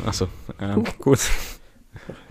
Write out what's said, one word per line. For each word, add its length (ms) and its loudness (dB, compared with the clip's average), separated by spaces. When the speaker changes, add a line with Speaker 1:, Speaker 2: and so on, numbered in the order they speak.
Speaker 1:
Ach 80 0
so, 140 0
ähm, 160 -2
Speaker 2:
Huch. 140 -6
Speaker 1:
gut. 200 4